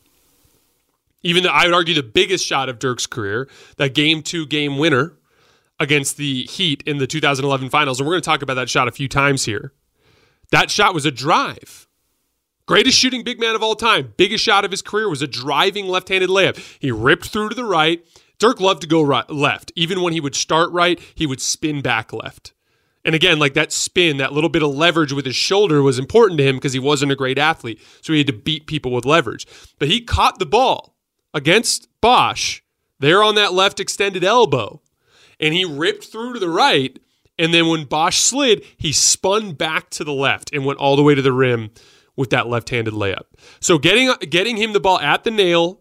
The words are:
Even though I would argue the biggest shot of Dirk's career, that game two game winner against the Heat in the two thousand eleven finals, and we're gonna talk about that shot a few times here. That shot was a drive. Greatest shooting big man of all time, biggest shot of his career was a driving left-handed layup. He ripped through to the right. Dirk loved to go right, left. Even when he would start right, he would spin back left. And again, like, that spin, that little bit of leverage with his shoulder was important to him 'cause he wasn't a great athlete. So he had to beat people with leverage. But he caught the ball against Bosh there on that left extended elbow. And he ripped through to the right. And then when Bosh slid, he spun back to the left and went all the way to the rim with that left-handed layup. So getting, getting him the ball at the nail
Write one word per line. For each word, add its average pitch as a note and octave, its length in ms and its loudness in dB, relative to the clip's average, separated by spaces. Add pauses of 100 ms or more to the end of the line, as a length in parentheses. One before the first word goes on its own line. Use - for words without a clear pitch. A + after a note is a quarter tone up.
(1200)
Even F3 200 2
though F3 80 0
I D#3 160 4
would F3 60 2
argue F3 220 2
the C#3+ 80 -2
biggest F3 420 0
shot C#3 220 -2
of A#2+ 120 -8
Dirk's B2+ 280 -4
career, A2 400 -6 (300)
that C#3 160 -2
game D#3 280 2
two D#3+ 240 -8
game C#3+ 320 -4
winner D#3 360 0 (680)
against D3 380 -2
the C3+ 260 -4
Heat E3 420 -4
in D3 120 -4
the C3+ 100 -2
two D3+ 140 -6
thousand C#3+ 240 0
eleven C3+ 240 -2
finals, C#3 320 0
and C#3 60 -4
we're E3+ 80 -2
gonna D#3+ 60 -2
talk D3+ 200 -2
about C3 140 -6
that B2+ 140 -6
shot B2+ 200 0
a - 20 -8
few C3+ 160 -6
times C#3 380 0
here. G#2+ 260 -6 (800)
That D#3+ 200 2
shot G3+ 240 2
was C#3+ 100 -2
a D#3 60 0
drive. D#3 760 -4 (800)
Greatest A#3 320 4
shooting B3 260 0
big A#3+ 160 -8
man A3+ 140 0
of G#3+ 80 -2
all A3 140 0
time, F#3+ 420 0
biggest G3 260 2
shot G3+ 220 2
of F3+ 60 -4
his F#3+ 100 -8
career G#3+ 260 -4
was C#3+ 140 -4
a D3+ 60 -4
driving D3 600 -2
left-handed F#3 400 -2
layup. F#3 300 2 (220)
He C3+ 120 -4
ripped A#2 360 0
through G#3+ 220 -4
to A#3 60 -8
the B3 100 -6
right. E3+ 380 0 (360)
Dirk G#3+ 200 2
loved F#3 220 2
to E3+ 60 -12
go D#3+ 160 4
right, C3+ 260 0
left. C#3+ 460 -2
Even F3 260 -2
when F3 100 0
he E3 80 -4
would C#3 140 -6
start D#3+ 380 0
right, F3 280 0 (140)
he D#3+ 140 -4
would C3 120 -6
spin D3+ 420 -4
back A#2 300 -2
left. - 420 -14 (520)
And D#3 80 0
again, D#3+ 240 4
like, C#3+ 160 2
that D#3 180 0
spin, E3+ 460 0
that C3+ 160 -4
little D#3 160 0
bit D3+ 140 0
of C#3+ 100 0
leverage D#3 400 2
with C#3 140 -4
his B2 80 -6
shoulder F#3 480 2
was C3 160 2
important F#3 400 4
to C3+ 40 4
him C3 160 2
'cause C3 140 -4
he C3 60 -2
wasn't C#3+ 320 0
a C#3 40 0
great C3 220 -2
athlete. C#3+ 420 -2 (220)
So D#3+ 120 -6
he D3+ 60 2
had C#3 80 0
to C3 60 -2
beat D#3 320 -8
people C3 260 -6
with A#2+ 140 -2
leverage. C#3+ 400 0 (320)
But C#3+ 100 -2
he A3+ 140 0
caught A#3 380 0
the F3+ 80 -4
ball G#3+ 480 0 (360)
against D#3+ 560 0 (140)
Bosh F#3 600 2 (360)
there E3 220 4
on G#3+ 140 4
that G3+ 180 0
left F#3+ 260 0
extended G3 440 -4
elbow. D3+ 580 2 (580)
And D#3 140 0
he F#3 100 0
ripped D#3+ 420 -4
through A#3+ 280 -12
to A#3 60 -8
the F3+ 100 -4
right. G#3 480 0 (400)
And E3 160 0
then E3 140 4
when E3 180 -2
Bosh E3 340 0
slid, A#3+ 460 0 (120)
he D#3+ 140 -6
spun G3+ 640 0
back D#3+ 380 -6
to - 120 -8
the D3 80 -6
left C3+ 400 -2
and C#3 140 -4
went C#3 120 -2
all C#3 200 2
the D3 60 6
way D3 120 6
to C3+ 60 0
the C3 100 2
rim B2 380 0 (480)
with C3+ 140 -4
that A#2+ 180 0
left-handed A#2 440 -4
layup. G2+ 340 -4 (340)
So E3+ 160 4
getting, G#3+ 340 4 (180)
getting G3+ 280 -2
him A3 160 -2
the G3 80 2
ball F#3 180 2
at D3+ 240 0
the A#3 80 -2
nail F3 500 2